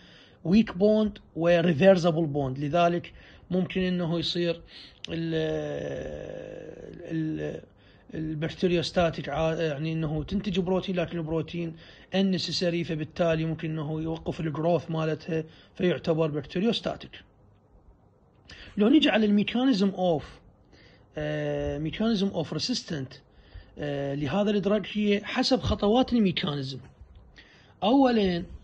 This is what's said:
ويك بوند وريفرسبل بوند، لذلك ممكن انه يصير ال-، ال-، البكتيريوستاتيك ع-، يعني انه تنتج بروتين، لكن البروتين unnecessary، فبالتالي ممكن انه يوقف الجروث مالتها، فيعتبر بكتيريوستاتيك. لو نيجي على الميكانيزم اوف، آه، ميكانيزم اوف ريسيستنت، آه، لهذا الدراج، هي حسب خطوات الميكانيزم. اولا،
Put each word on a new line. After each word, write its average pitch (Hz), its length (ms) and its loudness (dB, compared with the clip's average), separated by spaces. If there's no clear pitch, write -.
ويك 196 340 4
بوند 214 400 2
وريفرسبل 170 880 6
بوند، 139 340 -2
لذلك 170 540 0
ممكن 185 300 0
انه 175 380 0
يصير 170 420 -2
ال-، 165 240 -4
ال-، 156 500 -4
البكتيريوستاتيك 160 1160 -2
ع-، 160 240 0
يعني 160 400 -2
انه 156 300 -2
تنتج 190 360 -2
بروتين، 185 360 -2
لكن 170 220 -2
البروتين 160 580 -4
unnecessary، 180 680 0
فبالتالي 160 600 0
ممكن 160 240 -4
انه 156 320 -4
يوقف 160 380 -6
الجروث 160 520 0
مالتها، 160 520 -2
فيعتبر 160 560 2
بكتيريوستاتيك. - 920 -4
لو 202 100 4
نيجي 294 220 6
على 220 160 4
الميكانيزم 208 640 2
اوف، 185 500 -2
آه، 147 600 -4
ميكانيزم 196 500 0
اوف 170 260 -4
ريسيستنت، 165 600 -6
آه، 143 360 -4
لهذا 151 360 0
الدراج، 202 420 2
هي 208 300 2
حسب 247 360 0
خطوات 226 540 2
الميكانيزم. 147 680 0
اولا، 214 600 4